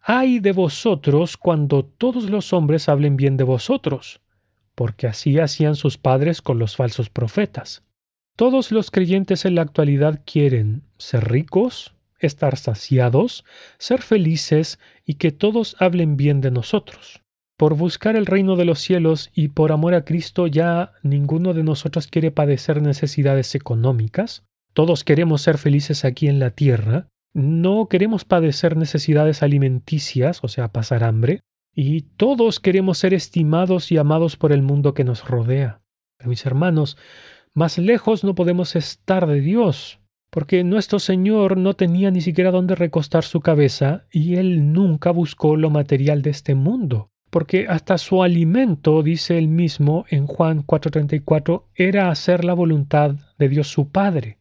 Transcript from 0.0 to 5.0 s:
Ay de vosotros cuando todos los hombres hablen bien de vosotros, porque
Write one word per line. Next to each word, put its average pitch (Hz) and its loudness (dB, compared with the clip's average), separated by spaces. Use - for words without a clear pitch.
Ay 247 0
de 196 0
vosotros 170 0
cuando 143 0
todos 240 -4
los 202 -4
hombres 156 0
hablen 143 2
bien 135 0
de 131 2
vosotros, 131 -4
porque 117 -4